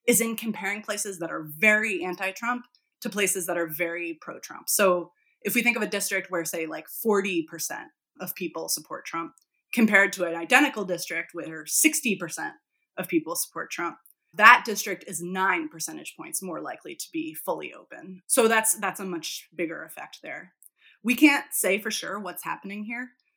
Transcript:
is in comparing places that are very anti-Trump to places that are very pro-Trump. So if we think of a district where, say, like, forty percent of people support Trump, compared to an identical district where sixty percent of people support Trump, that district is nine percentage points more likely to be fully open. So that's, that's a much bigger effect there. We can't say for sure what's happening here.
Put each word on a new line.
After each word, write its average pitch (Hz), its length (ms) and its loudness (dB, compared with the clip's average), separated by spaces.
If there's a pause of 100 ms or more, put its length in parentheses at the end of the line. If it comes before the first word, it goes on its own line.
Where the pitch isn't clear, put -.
is 233 160 8
in 226 140 0
comparing 208 480 -4
places 208 380 -6
that 165 100 -6
are 156 160 -6 (120)
very 214 460 4
anti-Trump 196 600 -4 (380)
to 233 60 -6
places 190 380 0
that 175 100 -2
are 170 120 0
very 170 520 -6
pro-Trump. - 480 -12
So 180 440 4 (300)
if 202 120 -2
we 233 80 4
think 233 140 2
of 214 80 -2
a 185 40 0
district 196 400 -4
where, 170 160 -2
say, 160 220 -4
like, 156 220 -10
forty 190 600 0
percent - 380 -8 (340)
of 185 140 -8
people 165 340 -8
support - 380 -6
Trump, 165 280 -8 (380)
compared 202 420 6
to 185 100 -2
an 165 100 -2
identical 247 500 4
district 170 500 -4
where 160 320 -10
sixty 302 500 2
percent 156 380 -6 (420)
of 180 100 -4
people 160 300 0
support - 340 -6
Trump, 170 260 -6 (380)
that 214 320 10
district 208 400 -4
is 170 160 -6
nine 185 460 0
percentage 160 500 -10
points - 240 -8
more 165 180 -8
likely - 360 -12
to - 160 -12
be 156 200 -6
fully 156 400 -6
open. - 540 -18
So 226 220 4
that's, 220 300 2
that's 190 200 -4
a 196 60 -8
much 170 500 -6
bigger 156 300 -4
effect - 360 -16
there. 156 320 -14 (520)
We 240 100 4
can't 285 380 6
say 196 260 2
for 214 140 -6
sure 190 260 -6
what's 180 240 -10
happening 196 400 -8
here. 247 280 -10 (260)